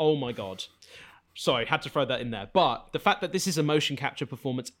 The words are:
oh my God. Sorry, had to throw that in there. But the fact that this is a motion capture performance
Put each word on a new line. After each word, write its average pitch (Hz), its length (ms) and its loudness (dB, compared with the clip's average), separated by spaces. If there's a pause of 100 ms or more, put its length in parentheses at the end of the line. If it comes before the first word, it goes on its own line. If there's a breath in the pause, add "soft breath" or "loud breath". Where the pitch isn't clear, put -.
oh 156 160 6
my 123 160 -2
God. 95 320 -8 (720 loud breath)
Sorry, 120 320 2
had - 160 0
to 139 80 -10
throw 143 140 2
that 127 160 -2
in 120 120 -6
there. 101 200 -8
But 147 400 2
the - 60 -2
fact - 220 2
that 185 120 -4
this 185 140 0
is 160 120 -2
a 156 40 4
motion 151 340 2
capture 139 300 -4
performance 127 540 -6